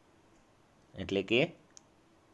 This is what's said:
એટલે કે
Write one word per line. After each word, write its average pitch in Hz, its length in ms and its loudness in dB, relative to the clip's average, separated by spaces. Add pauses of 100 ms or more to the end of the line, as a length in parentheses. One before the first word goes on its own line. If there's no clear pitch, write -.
(960)
એટલે 95 280 -2
કે 123 300 2 (800)